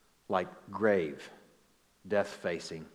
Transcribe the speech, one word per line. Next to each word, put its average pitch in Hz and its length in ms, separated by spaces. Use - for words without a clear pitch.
Like 92 200
grave, 95 600
death-facing 87 880